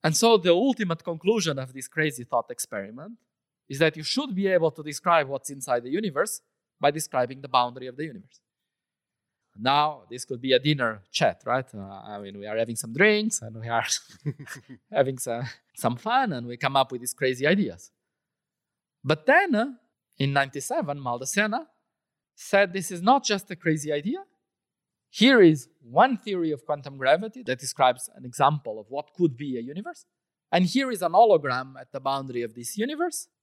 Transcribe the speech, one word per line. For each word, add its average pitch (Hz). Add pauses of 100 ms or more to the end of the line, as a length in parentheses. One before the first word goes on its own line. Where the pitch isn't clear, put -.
And 160
so 226
the 175
ultimate 202
conclusion 175
of 131
this 131
crazy 147
thought 120
experiment 120 (500)
is 135
that 156
you 156
should 269
be 196
able 165
to 156
describe 151
what's 135
inside 131
the 127
universe 180 (400)
by 143
describing 135
the 135
boundary 123
of 127
the 147
universe. 117 (1160)
Now, 139
this 123
could 120
be 131
a 123
dinner 123 (100)
chat, 110
right? 127
Uh, 98
I 104
mean, 101
we 101
are 107
having 113
some 113
drinks 214
and 113
we 113
are 117 (520)
<laughs> -
having 135
some, 120 (300)
some -
fun 240
and 120
we 120
come 139
up 135
with 120
these 123
crazy 131
ideas. 156 (1120)
But 156
then, 330
uh, 240 (460)
in 139
ninety-seven, 143
Maldacena 196 (680)
said, 196
"This 185
is 175
not 269
just 208
a 175
crazy 156
idea. 220 (840)
Here 254
is 156 (120)
one 180
theory 180
of 143
quantum 143
gravity 170
that 127
describes 127
an 131
example 135
of 104
what 139
could 156
be 131
a -
universe. 180 (460)
And 180
here 254
is 190
an 170
hologram 143
at 131
the 135
boundary 135
of 113
this 120
universe, 302 (140)